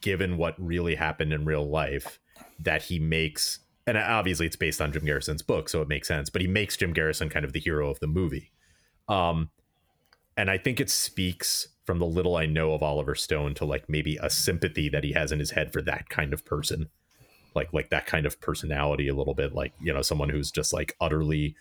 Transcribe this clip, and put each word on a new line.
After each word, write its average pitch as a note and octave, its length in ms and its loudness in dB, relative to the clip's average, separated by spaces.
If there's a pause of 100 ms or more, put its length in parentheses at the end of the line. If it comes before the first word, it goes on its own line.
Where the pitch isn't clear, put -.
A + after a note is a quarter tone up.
given F#2 360 2
what E2 220 2
really E2+ 380 0
happened D#2 360 0
in D2+ 120 0
real D2+ 220 2
life, C#2+ 520 -2 (400)
that D#2 240 0
he F2 160 -4
makes, D#2 600 0 (260)
and A#2 100 2
obviously F#2 500 2
it's D#2+ 100 -4
based D#2+ 260 0
on D2+ 100 0
Jim D2+ 120 -2
Garrison's D2+ 380 -2
book, F2+ 260 0
so E2 140 0
it C#2+ 60 -2
makes C#2+ 200 -2
sense, D2+ 220 -2
but - 120 -2
he F2+ 60 2
makes G2 280 0
Jim F2 160 0
Garrison D#2 360 2
kind D2+ 160 -2
of C#2 80 -4
the D#2 80 -4
hero D2+ 280 0
of - 120 -4
the D#2 60 -2
movie. D#2 440 -2 (580)
Um, E2+ 420 2 (840)
and G2 140 2
I F#2+ 80 2
think B2 220 0
it G#2+ 100 0
speaks - 760 0 (160)
from F2 160 0
the E2+ 60 2
little E2+ 300 2
I D#2+ 100 2
know D#2 260 2
of D#2 100 0
Oliver D2 320 0
Stone D2 400 0
to, - 100 -4
like, C#2+ 240 -2
maybe D2+ 320 0
a D#2+ 100 -2
sympathy E2 580 0
that D2 160 0
he C#2+ 80 0
has D2+ 200 0
in D2+ 60 0
his D2 140 -2
head D#2 200 0
for D#2 100 -2
that D2 260 -2
kind D2 240 -2
of D#2 120 -6
person. - 440 -4 (640)
Like, - 180 0
like, D2 180 0
that D2+ 160 0
kind D#2+ 200 2
of - 140 -2
personality D2 680 0
a C#2 60 2
little C2+ 200 0
bit, C#2 200 -2
like, C#2 260 -4
you E2 120 -2
know, C#2 100 0
someone D2 260 0
who's D2 220 0
just, - 220 -2
like, - 280 -4
utterly, D2+ 600 2